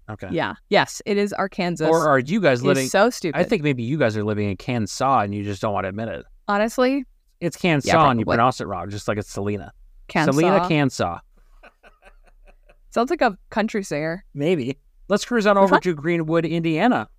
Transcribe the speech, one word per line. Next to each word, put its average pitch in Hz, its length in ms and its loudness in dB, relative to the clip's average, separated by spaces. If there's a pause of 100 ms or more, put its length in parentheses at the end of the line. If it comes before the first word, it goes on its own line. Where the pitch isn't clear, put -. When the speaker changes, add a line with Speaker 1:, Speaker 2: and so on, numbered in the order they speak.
Speaker 1:
Okay. 101 220 -12
Speaker 2:
Yeah. 113 240 -4 (140)
Yes, 185 360 0
it 202 120 -2
is 202 140 0
Arkansas. 175 560 -4
Speaker 1:
Or 160 220 4
are 135 100 4
you 156 220 -2
guys 135 180 4
Speaker 2:
It 120 40 -8
is - 20 0
Speaker 1:
living 135 220 2
Speaker 2:
so 196 240 4
stupid. 160 280 -4
Speaker 1:
I 180 40 4
think 180 180 0
maybe 139 220 0
you 139 160 -2
guys 113 180 2
are 104 60 -2
living 104 260 -2
in 95 80 -4
Kansas 117 420 -4
and 117 360 2
you 104 80 -6
just 101 180 -6
don't 113 120 -2
want 95 120 -2
to 95 40 -4
admit 107 200 -8
it. 73 160 -10 (220)
Speaker 2:
Honestly? 247 580 0 (340)
Speaker 1:
It's 170 160 -4
Kansas 156 320 0
Speaker 2:
Yeah, 160 220 6
Speaker 1:
and 120 100 0
you 110 60 0
Speaker 2:
probably. 90 120 0
Speaker 1:
pronounce 120 220 2
it 113 60 -6
wrong, 92 240 -8
just 101 180 -8
like 104 120 -2
it's - 120 -10
Selena. 101 400 -6 (380)
Speaker 2:
Kansas. 147 260 2
Speaker 1:
Selena 180 320 4
Kansas. 131 520 0 (1700)
Speaker 2:
Sounds 240 220 -2
like 339 100 -2
a 220 160 2 (140)
country 220 320 -2
singer. 160 500 -6
Speaker 1:
Maybe. 143 460 -2 (280)
Let's - 160 0
cruise 226 220 0
on 202 100 6
Speaker 2:
Which 196 80 6
Speaker 1:
over 190 100 4
Speaker 2:
one? 190 80 4
Speaker 1:
to 180 120 -2
Greenwood, 160 520 0
Indiana. 165 640 0 (120)